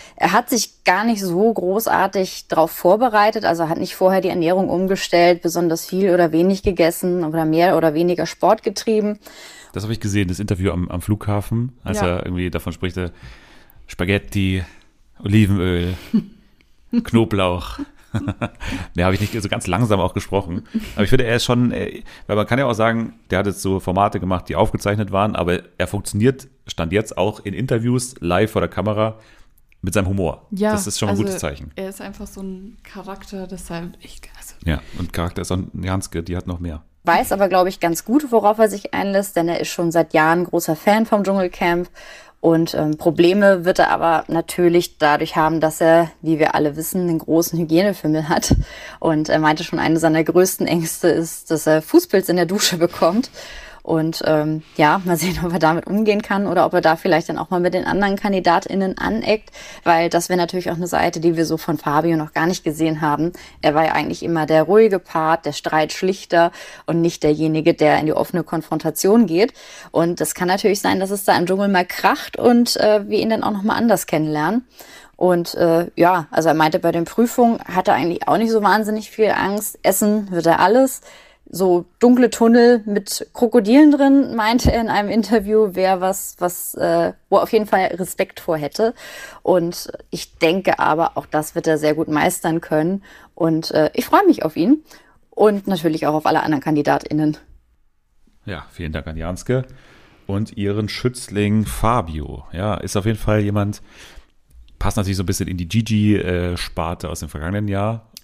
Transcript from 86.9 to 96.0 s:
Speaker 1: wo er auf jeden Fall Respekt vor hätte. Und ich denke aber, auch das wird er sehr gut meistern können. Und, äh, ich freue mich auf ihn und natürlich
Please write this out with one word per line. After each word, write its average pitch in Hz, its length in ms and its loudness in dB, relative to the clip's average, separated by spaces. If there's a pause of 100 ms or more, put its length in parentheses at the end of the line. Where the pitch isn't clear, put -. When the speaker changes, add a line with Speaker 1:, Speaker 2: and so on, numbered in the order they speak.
Speaker 1:
wo 190 60 6
er - 40 6
auf - 100 -2
jeden 214 140 2
Fall 190 200 0 (100)
Respekt - 440 -6
vor 165 160 -4
hätte. 202 380 -2 (480)
Und 175 500 0 (200)
ich - 260 -12
denke 180 400 2
aber, 156 400 0
auch - 80 -8
das - 300 -4
wird 165 100 -4
er 156 140 2
sehr 151 160 0
gut 156 120 -4
meistern 160 540 -2
können. 170 400 -2 (320)
Und, 165 380 -2
äh, 151 240 2
ich - 100 -2
freue 381 220 4
mich - 180 2
auf 160 100 -4
ihn 302 280 2 (480)
und 202 340 2
natürlich 160 400 -2